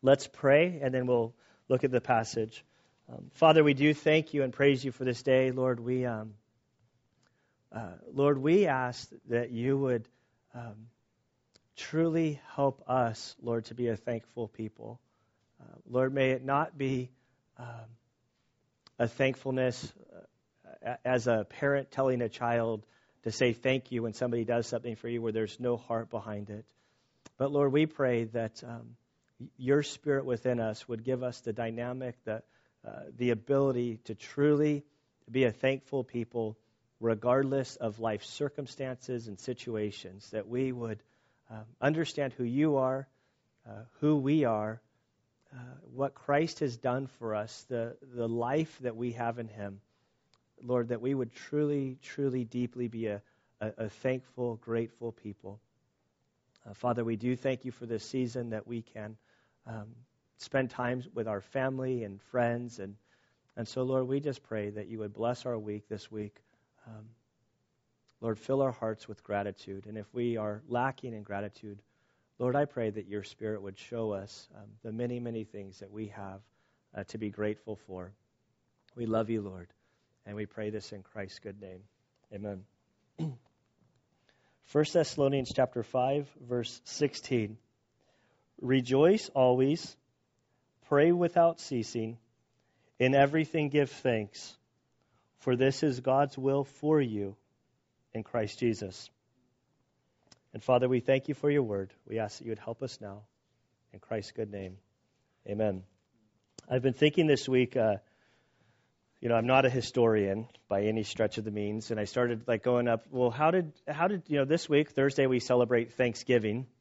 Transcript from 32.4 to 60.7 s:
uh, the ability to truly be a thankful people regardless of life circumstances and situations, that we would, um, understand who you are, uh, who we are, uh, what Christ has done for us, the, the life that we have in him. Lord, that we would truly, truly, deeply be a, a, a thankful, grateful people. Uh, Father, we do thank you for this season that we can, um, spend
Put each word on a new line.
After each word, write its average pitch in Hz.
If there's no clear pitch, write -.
uh, -
the 123
ability 120
to 113
truly 147
be 131
a 117
thankful 135
people 117
regardless 123
of 110
life 110
circumstances 127
and 98
situations, 107
that 104
we 127
would, 113
um, 110
understand 143
who 127
you 143
are, 135
uh, 107
who 151
we 143
are, 110
uh, 131
what 135
Christ 151
has 127
done 131
for 110
us, 107
the, 120
the 117
life 123
that 120
we 120
have 117
in 113
him. 101
Lord, 120
that 113
we 131
would 127
truly, 143
truly, 131
deeply 123
be 113
a, 101
a, 107
a 110
thankful, 127
grateful 117
people. 101
Uh, 107
Father, 120
we 113
do 123
thank 131
you 127
for 123
this 113
season 123
that 107
we 117
can, 110
um, 110
spend 131